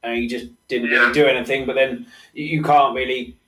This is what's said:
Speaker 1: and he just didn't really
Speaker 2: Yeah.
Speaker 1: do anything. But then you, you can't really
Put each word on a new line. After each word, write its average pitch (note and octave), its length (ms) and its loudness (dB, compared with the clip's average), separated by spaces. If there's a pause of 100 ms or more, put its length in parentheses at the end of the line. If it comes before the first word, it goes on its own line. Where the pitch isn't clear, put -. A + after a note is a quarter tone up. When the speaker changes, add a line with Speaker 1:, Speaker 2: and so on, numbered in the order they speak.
Speaker 1:
and A#2+ 140 -6
he A#2+ 120 -4
just A#2+ 180 -8 (220)
didn't A#2+ 200 -2
really B2 200 4
Speaker 2:
Yeah. B2 40 0
Speaker 1:
do C#3+ 140 6
anything. C3 400 0
But B2+ 80 -4
then C3 320 0 (260)
you, D3+ 140 -10
you D#3 160 -2
can't C#3 320 4
really B2+ 420 -6 (120)